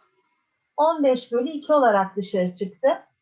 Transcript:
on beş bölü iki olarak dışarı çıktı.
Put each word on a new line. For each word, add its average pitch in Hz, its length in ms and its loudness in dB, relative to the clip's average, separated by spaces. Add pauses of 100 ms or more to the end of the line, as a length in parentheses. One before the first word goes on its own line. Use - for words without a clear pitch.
(760)
on 311 280 0
beş 254 280 -2
bölü 254 180 -2
iki 302 220 -4
olarak 208 440 2
dışarı 185 400 -4
çıktı. 202 320 -4 (340)